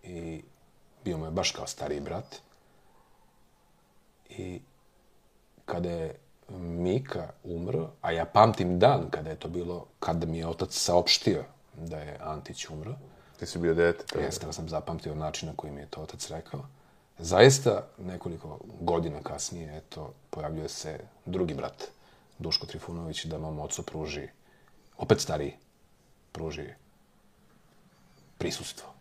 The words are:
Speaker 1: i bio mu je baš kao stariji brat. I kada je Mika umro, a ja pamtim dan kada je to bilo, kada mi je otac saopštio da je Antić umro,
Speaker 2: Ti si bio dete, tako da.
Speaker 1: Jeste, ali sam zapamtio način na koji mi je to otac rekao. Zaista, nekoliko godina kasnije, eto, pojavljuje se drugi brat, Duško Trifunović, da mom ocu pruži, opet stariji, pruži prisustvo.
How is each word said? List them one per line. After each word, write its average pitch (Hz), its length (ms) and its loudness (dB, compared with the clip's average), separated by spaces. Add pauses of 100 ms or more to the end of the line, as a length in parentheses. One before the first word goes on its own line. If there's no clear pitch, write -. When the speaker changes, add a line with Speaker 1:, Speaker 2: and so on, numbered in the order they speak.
Speaker 1:
i 82 400 -8 (600)
bio 85 140 0
mu 78 60 -4
je 80 60 -6
baš 85 200 2
kao 71 160 -6
stariji 73 340 -4
brat. 82 360 -6 (1900)
I 90 320 -8 (1040)
kada 175 260 -2
je 160 240 -2 (440)
Mika 90 720 0 (160)
umro, 85 460 -2 (120)
a 85 100 2
ja 82 120 2
pamtim 95 540 6
dan 104 320 6
kada 78 200 -8
je 78 60 -6
to - 120 -10
bilo, 87 380 -4 (140)
kada 82 260 0
mi 80 120 -2
je 82 80 -4
otac 82 260 -2
saopštio - 720 4 (300)
da 82 240 -8
je - 240 -10
Antić - 460 -8
umro, 107 260 -6 (440)
Speaker 2:
Ti - 80 -6
si - 120 -6
bio 85 160 4
dete, 85 320 6
tako - 120 -4
da. - 60 2
Speaker 1:
Jeste, 80 220 -4
ali 76 80 -8
sam 80 140 -6
zapamtio 80 460 -4
način 78 340 -4
na 71 80 -8
koji 76 160 -8
mi 71 80 -10
je 71 60 -12
to - 140 -12
otac - 300 -10
rekao. 151 300 -8 (580)
Zaista, 104 640 8 (160)
nekoliko 85 600 -10 (220)
godina 82 420 0
kasnije, 76 540 -8
eto, 76 360 -12 (180)
pojavljuje 78 380 -6
se - 320 -8 (260)
drugi 87 280 0
brat, 69 300 -6 (540)
Duško - 280 -2
Trifunović, 82 580 -8
da 80 140 -4
mom 78 200 -6
ocu 76 240 -4
pruži, 135 460 -6 (680)
opet - 220 6
stariji, 73 340 -2 (760)
pruži 78 340 -6 (1700)
prisustvo. - 500 -6 (120)